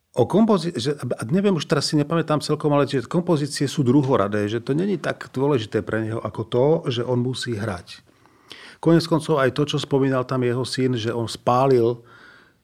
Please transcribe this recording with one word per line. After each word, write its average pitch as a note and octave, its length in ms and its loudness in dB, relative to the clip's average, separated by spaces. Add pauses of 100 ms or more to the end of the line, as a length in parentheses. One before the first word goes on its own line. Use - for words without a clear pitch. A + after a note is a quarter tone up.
(180)
O A#2+ 80 4
kompozi-, F#3 480 2
že, C#3 240 -4
a - 320 -8
neviem, F#3+ 240 2
už D#3 160 -4
teraz D3 240 0
si D#3 40 2
nepamätám D3+ 440 0
celkom, D3+ 320 -2
ale C#3+ 160 2
že B2+ 160 -2
kompozície D3 640 -2
sú C#3+ 160 0
druhoradé, G#2+ 640 2
že A#2 160 -4
to C3+ 80 -2
není F#3 240 0
tak - 320 -6
dôležité B2 560 -2
pre A2 160 -4
neho A2 160 -6
ako A2+ 240 -8
to, B2 240 0 (240)
že B2 160 -4
on B2 160 0
musí B2+ 320 -6
hrať. G2+ 480 -8 (800)
Koniec D#3+ 240 4
koncov D#3 360 0
aj B2+ 120 2
to, D3 120 0
čo D3 120 -4
spomínal C3 480 0
tam C3 160 -2
jeho B2 240 0
syn, B2+ 320 -2
že A2+ 160 -4
on A2+ 160 -4
spálil B2 720 2 (640)